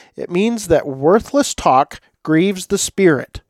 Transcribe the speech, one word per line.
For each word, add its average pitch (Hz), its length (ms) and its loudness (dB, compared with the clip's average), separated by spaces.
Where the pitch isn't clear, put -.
it - 140 -12
means 208 380 -2
that 160 180 2
worthless 165 680 0
talk 139 440 0
grieves 180 460 0
the 196 100 -2
Spirit. 160 720 0